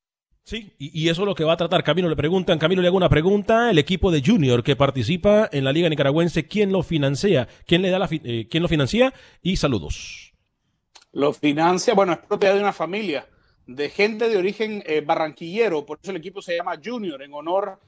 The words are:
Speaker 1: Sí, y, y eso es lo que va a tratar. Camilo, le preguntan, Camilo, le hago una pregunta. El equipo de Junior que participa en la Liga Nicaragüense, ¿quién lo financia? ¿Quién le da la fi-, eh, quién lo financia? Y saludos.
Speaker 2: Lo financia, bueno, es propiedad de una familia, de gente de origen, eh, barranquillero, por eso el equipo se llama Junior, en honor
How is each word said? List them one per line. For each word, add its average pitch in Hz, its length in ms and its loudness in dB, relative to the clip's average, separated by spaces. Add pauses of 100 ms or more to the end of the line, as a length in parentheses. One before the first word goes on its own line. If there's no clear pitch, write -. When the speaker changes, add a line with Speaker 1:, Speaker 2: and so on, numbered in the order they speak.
(440)
Speaker 1:
Sí, 214 340 -12
y, 151 200 -10
y 160 120 0
eso 170 120 -2
es 208 40 0
lo 190 80 -2
que 156 100 -4
va 156 80 2
a 170 60 2
tratar. 170 260 0
Camilo, 170 240 0
le 151 80 -2
preguntan, 170 420 0
Camilo, 175 220 2
le 175 80 4
hago 185 80 2
una 175 140 2
pregunta. 208 600 2
El 185 80 4
equipo 180 320 2
de 151 140 2
Junior 135 380 4
que 139 140 0
participa 165 760 2
en 139 100 -2
la 135 100 0
Liga 165 180 2
Nicaragüense, 151 580 0
¿quién 202 240 0
lo 185 100 0
financia? 143 640 0 (180)
¿Quién 170 160 4
le 190 80 4
da 185 80 0
la 185 100 0
fi-, 156 160 -6
eh, 117 260 -6
quién 160 120 0
lo 175 80 0
financia? 202 420 2 (300)
Y 185 160 -2
saludos. - 720 -6 (800)
Speaker 2:
Lo 143 220 -2
financia, 170 580 0
bueno, 190 220 2
es - 60 -8
propiedad 196 340 0
de 202 60 2
una 202 120 0
familia, 170 540 -6 (400)
de 135 240 -6
gente 220 400 0
de 214 80 2
origen, 208 480 -4
eh, 151 180 -2
barranquillero, 160 800 -2
por 151 180 -12
eso 196 100 -10
el 185 40 -8
equipo 185 240 -12
se 175 160 -6
llama 175 260 -6
Junior, 185 400 -8
en 143 120 -20
honor 190 540 -4